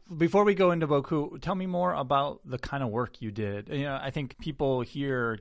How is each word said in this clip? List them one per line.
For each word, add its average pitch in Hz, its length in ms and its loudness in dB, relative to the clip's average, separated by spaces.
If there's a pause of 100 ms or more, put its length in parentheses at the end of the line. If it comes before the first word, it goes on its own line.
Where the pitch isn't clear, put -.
(160)
before 180 280 4
we 202 100 6
go 180 160 6
into 165 160 0
Boku, 147 540 0
tell 175 140 -2
me 185 120 -4
more 180 280 0
about 139 500 0
the 127 140 -6
kind 139 240 -4
of 120 80 -2
work 113 300 -4
you 110 100 -6
did. 104 380 -6
You 143 160 -4
know, 139 160 -4
I 135 100 -6
think 139 280 -6
people 135 440 0
hear 123 580 -2